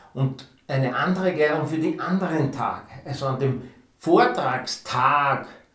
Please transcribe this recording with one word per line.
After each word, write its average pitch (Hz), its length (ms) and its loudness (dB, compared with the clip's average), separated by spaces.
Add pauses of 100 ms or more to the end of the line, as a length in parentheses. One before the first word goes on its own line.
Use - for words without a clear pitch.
(120)
und 131 340 -4 (220)
eine 131 260 0
andere 180 380 0
Kleidung 151 340 2
für 160 120 -2
den 160 200 0
anderen 160 540 0
Tag. 101 320 -4 (200)
Also 139 220 -6
an 127 140 -2
dem 131 220 0 (360)
Vortragstag 139 1500 2 (260)